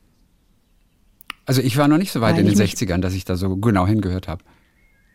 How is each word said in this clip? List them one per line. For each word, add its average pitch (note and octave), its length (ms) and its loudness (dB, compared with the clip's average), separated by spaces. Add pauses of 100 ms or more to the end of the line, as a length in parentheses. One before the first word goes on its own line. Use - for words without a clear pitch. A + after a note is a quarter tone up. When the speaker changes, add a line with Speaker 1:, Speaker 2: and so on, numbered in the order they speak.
(1500)
Speaker 1:
Also C3 160 0
ich A#2+ 140 0
war C#3+ 120 4
noch D3+ 100 4
nicht F#3+ 140 -4
so C3 80 -2
weit A2 140 2
Speaker 2:
Weil - 60 2
Speaker 1:
in G2+ 60 4
den G#2 60 4
Speaker 2:
ich G2+ 60 4
mich G2+ 120 2
Speaker 1:
sechzigern, F2+ 320 -4
dass F#2 120 -2
ich F#2 100 -8
da F#2 120 -4
so F#2+ 200 -2
genau G2 300 2
hingehört F#2 420 -2
habe. E2 140 -10 (720)